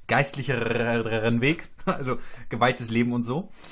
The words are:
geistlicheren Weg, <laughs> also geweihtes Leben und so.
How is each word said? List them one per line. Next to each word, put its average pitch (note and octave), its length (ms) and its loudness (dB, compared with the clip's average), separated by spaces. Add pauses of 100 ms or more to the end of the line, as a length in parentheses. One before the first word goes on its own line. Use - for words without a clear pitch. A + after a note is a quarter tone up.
geistlicheren A#2 1400 2
Weg, D3+ 360 0
<laughs> - 80 -10
also C3 340 -2 (300)
geweihtes A#2+ 420 2
Leben A#2+ 200 4
und A#2+ 120 0
so. C3 260 -4 (220)